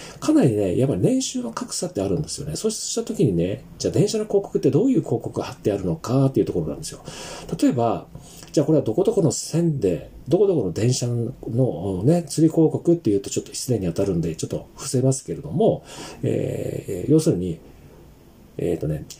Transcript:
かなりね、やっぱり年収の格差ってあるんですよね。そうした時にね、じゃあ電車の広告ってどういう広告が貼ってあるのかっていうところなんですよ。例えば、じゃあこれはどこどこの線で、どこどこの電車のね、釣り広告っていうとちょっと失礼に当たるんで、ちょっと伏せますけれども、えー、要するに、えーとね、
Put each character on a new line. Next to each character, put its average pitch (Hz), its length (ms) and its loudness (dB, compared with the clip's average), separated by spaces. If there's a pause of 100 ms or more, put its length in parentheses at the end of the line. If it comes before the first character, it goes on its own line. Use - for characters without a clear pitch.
(200)
か - 120 0
な 302 120 6
り 120 120 4
ね、 98 220 2
や 120 80 2
っ - 40 0
ぱ - 60 0
り 90 60 -2
年 254 220 2
収 254 180 -6
の 233 100 -8
格 - 240 -8
差 180 120 -4
っ 170 60 -10
て - 80 -2
あ 190 60 0
る 190 120 0
ん - 20 -2
で 151 80 -6
す - 100 -8
よ - 80 -8
ね。 - 80 -6
そ - 120 -2
う 220 40 0
し - 240 -6
た - 80 -4
時 220 220 0
に 104 100 4
ね、 87 300 -2 (140)
じ - 80 0
ゃ - 40 0
あ - 20 -8
電 180 140 4
車 220 120 -2
の 214 60 -2
広 202 180 2
告 - 160 -2
っ - 20 -10
て - 80 4
ど 156 160 4
う 269 60 4
い 247 40 4
う 165 60 2
広 131 220 -2
告 - 160 -6
が - 60 -4
貼 - 80 -12
っ - 40 -18
て - 160 0
あ 98 40 0
る 92 80 -4
の 85 100 0
か 135 320 2
っ 131 40 2
て 135 80 2
い 135 40 6
う - 20 2
と - 80 -4
こ 87 80 0
ろ 76 60 -4
な - 80 -6
ん - 20 -14
で - 60 -14
す - 80 -10
よ。 - 100 -18 (580)
例 285 100 4
え - 40 0
ば、 117 320 0 (460)
じ - 80 2
ゃ 147 40 4
あ - 40 0
こ 160 60 4
れ 156 40 6
は 131 80 2
ど 110 80 0
こ 180 100 2
ど - 80 4
こ 202 120 2
の 165 80 4
線 160 480 0
で、 87 320 0 (160)
ど 151 100 4
こ 208 80 6
ど 196 100 4
こ 131 80 2
の 90 80 -2
電 117 220 2
車 123 140 -2
の 113 960 -2
ね、 170 240 4
釣 160 200 4
り 156 60 2
広 156 180 4
告 160 220 2
っ - 40 4
て - 120 -2
い 101 60 4
う 101 40 4
と - 120 -10
ち - 80 -2
ょ - 20 -10
っ - 40 -12
と - 100 -18
失 - 160 -4
礼 113 80 2
に 95 80 -2
当 85 60 -2
た 98 120 0
る 95 100 0
ん 82 60 0
で、 80 140 -2
ち - 80 -6
ょ - 20 -6
っ - 40 -8
と - 260 -6
伏 - 120 -10
せ 123 140 0
ま 131 100 4
す 131 140 -4
け - 80 -6
れ - 60 -8
ど 139 100 -12
も、 180 340 2 (380)
え - 840 -4
ー、 - 40 4
要 156 80 8
す 160 120 2
る 101 60 2
に、 87 220 -4 (1000)
え 87 180 0
ー - 20 -4
と - 100 -4
ね、 78 180 -4 (140)